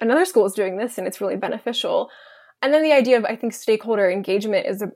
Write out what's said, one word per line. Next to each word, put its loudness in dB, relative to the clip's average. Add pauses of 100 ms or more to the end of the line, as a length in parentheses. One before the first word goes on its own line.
another 2
school 2
is -6
doing -2
this, -6
and -6
it's -6
really -2
beneficial." -4 (540)
And 0
then 6
the 4
idea 6
of, -2
I -4
think, -6
stakeholder 0
engagement -2
is -4
a, -6